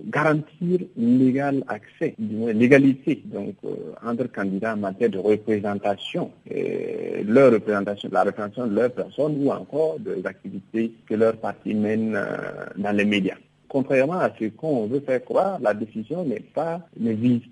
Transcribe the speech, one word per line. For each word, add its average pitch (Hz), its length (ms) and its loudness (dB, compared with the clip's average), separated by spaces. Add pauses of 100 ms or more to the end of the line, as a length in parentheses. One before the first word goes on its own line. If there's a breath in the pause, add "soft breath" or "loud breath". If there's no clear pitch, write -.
garantir 156 760 0 (160)
l'égal 131 720 4
accès, 120 520 -6
du 107 160 -6
moins 113 180 -2
l'égalité, 135 720 4
donc, 104 300 -8 (100)
euh, 101 40 -6 (360)
entre 120 260 -4
candidats 101 440 -2
en - 20 -4
matière 101 320 0
de 95 80 -2
représentation, 104 1120 0 (220)
euh, 50 720 -4
leur 123 280 8
représentation, 101 580 -2
la 92 120 2
représentation 104 440 -4
de 101 80 -2
leur 120 160 2
personne 139 480 -4
ou 139 120 2
encore 151 480 -2
des 95 260 -6
activités 104 680 -6 (160)
que 110 80 -2
leur 110 220 4
parti 104 360 -6
mène, 110 400 0
euh, 98 220 -4 (420)
dans 101 180 -2
les 104 100 4
médias. 101 320 2 (300)
Contrairement 139 520 0
à 127 180 2
ce 110 120 -2
qu'on 131 360 -2
veut 127 140 -2
faire 131 240 -2
croire, 180 380 0
la 107 120 2
décision 113 520 -6
n'est 120 160 -4
pas, 165 440 -6 (140)
ne 113 140 0
vise 120 260 2 (120)